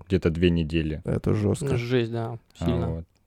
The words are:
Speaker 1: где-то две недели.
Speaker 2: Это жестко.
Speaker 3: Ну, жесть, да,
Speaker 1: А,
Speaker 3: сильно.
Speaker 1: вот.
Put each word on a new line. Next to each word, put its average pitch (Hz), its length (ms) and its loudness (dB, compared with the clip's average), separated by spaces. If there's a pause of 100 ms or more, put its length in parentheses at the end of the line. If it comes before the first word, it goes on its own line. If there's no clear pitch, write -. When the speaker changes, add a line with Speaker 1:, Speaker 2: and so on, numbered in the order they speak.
Speaker 1:
где-то 90 220 2
две 85 200 4
недели. 80 560 0
Speaker 2:
Это 85 280 0
жестко. 101 380 0
Speaker 3:
Ну, 127 60 0
жесть, 120 340 0
да, 117 260 -6 (220)
Speaker 1:
А, 85 60 -2
Speaker 3:
сильно. 82 240 0
Speaker 1:
вот. 82 160 -6 (220)